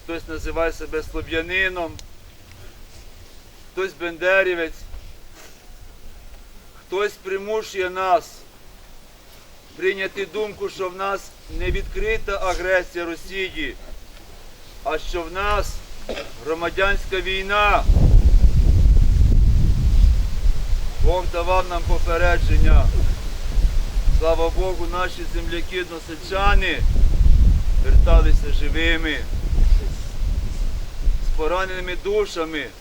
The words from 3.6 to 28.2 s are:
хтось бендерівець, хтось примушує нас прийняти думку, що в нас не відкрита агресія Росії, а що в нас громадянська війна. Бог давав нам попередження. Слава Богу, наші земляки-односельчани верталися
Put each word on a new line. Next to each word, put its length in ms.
хтось 280
бендерівець, 800
хтось 260
примушує 760
нас 420
прийняти 500
думку, 440
що 200
в 60
нас 260
не 140
відкрита 680
агресія 680
Росії, 720
а 140
що 240
в 100
нас 420
громадянська 760
війна. 600
Бог 280
давав 380
нам 180
попередження. 1000
Слава 300
Богу, 420
наші 300
земляки-односельчани 1500
верталися 720